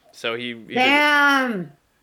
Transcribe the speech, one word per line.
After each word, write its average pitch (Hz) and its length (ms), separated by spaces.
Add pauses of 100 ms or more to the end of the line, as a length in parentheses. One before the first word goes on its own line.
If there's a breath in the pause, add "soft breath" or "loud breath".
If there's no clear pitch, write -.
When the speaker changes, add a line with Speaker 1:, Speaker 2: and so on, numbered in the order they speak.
(120)
Speaker 1:
So 117 220
he, 123 140
he 120 60
didn't 113 200
Speaker 2:
Damn! 269 960 (300)